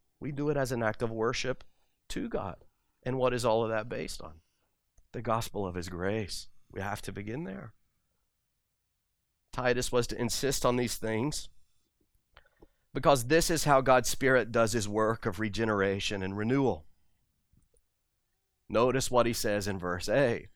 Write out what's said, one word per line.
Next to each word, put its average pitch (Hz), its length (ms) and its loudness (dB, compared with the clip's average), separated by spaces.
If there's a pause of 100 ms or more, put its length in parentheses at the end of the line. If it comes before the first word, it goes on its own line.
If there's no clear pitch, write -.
(200)
We 131 120 -8
do 143 180 -4
it 147 80 0
as 131 140 -2
an 120 120 -2
act 110 180 -2
of 117 100 -2
worship 120 520 -4 (460)
to 190 200 -6
God. 101 340 -8 (400)
And 127 140 -2
what 127 160 2
is 120 100 -2
all 113 200 4
of 110 60 -2
that 110 200 -4
based - 320 -8
on? 80 200 -16 (720)
The 123 100 -10
gospel 113 440 -2
of 90 100 -4
his 90 140 -6
grace. 95 580 -4 (240)
We 98 100 -8
have 101 220 -6
to - 80 -8
begin 104 320 -8
there. 185 300 -12 (1800)
Titus 123 400 0
was 120 160 2
to 110 120 -8
insist 131 460 0
on 123 120 4
these 123 180 -2
things 110 540 -4 (1400)
because 139 320 4
this 160 240 4
is 160 160 2
how 143 160 6
God's 131 280 4
Spirit 127 420 2
does 113 200 4
his 107 160 0
work 107 380 0
of 107 140 -2
regeneration 101 840 0
and 98 140 -4
renewal. 113 480 0 (1800)
Notice 123 420 2
what 120 140 6
he 117 80 0
says 104 340 -2
in 98 100 -4
verse 90 300 -4
eight. 117 480 0